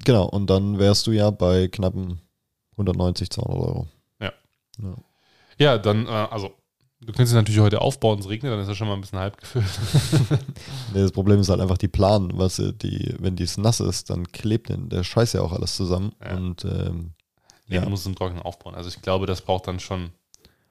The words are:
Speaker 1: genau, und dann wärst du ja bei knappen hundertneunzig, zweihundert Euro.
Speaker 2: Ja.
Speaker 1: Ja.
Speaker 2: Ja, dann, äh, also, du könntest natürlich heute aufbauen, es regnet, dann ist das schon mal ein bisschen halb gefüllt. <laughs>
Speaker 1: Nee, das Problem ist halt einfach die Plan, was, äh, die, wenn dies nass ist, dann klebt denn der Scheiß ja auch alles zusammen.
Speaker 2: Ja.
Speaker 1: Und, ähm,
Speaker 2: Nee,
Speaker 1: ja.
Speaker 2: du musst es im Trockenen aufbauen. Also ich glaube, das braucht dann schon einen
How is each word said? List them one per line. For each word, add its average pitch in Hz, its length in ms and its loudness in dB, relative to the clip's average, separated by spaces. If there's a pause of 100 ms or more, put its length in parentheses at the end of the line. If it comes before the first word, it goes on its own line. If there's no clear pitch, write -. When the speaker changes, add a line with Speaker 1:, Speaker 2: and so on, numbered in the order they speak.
Speaker 1:
genau, 107 220 6
und 98 240 -2
dann 98 280 4
wärst 101 280 4
du 113 60 0
ja 104 180 4
bei 92 380 2
knappen 92 520 -4 (560)
hundertneunzig, 92 540 0
zweihundert - 380 -4
Euro. 85 200 -4 (320)
Speaker 2:
Ja. 98 120 -6 (500)
Speaker 1:
Ja. 92 120 -8 (640)
Speaker 2:
Ja, 139 200 6
dann, 107 280 2
äh, - 40 -10
also, 107 400 -4 (500)
du 110 120 -14
könntest 120 220 4
natürlich 107 260 6
heute 104 200 6
aufbauen, 113 380 2
es 98 100 -10
regnet, 117 240 -6
dann 104 80 -4
ist 98 80 -6
das 104 80 -4
schon 107 120 -6
mal 101 60 -4
ein 98 60 -8
bisschen 95 180 -10
halb 98 200 -6
gefüllt. - 260 -4
<laughs> 139 720 2 (560)
Speaker 1:
Nee, 98 60 2
das 95 120 4
Problem 101 280 6
ist 90 80 4
halt 92 120 4
einfach 92 180 2
die 95 100 0
Plan, 98 460 2
was, 92 240 0
äh, 98 160 0
die, 98 440 -6
wenn 92 180 -2
dies 90 200 -4
nass 110 240 0
ist, 98 300 -4
dann 87 220 -4
klebt - 360 -2
denn 92 220 -6
der 92 140 -2
Scheiß 113 280 0
ja 98 100 0
auch 85 100 -2
alles 92 240 -4
zusammen. 92 360 -2 (100)
Speaker 2:
Ja. 92 140 -8
Speaker 1:
Und, 90 300 -8
ähm, 87 460 -6 (560)
Speaker 2:
Nee, 92 80 -4
Speaker 1:
ja. 90 60 0
Speaker 2:
du 95 80 -2
musst 95 120 -4
es - 40 -8
im 95 80 -6
Trockenen 90 280 -6
aufbauen. 87 320 -14
Also 87 160 -12
ich - 100 -16
glaube, 95 260 0
das 92 140 -2
braucht 92 280 -2
dann 90 120 -6
schon 95 200 -8
einen 85 120 -12 (580)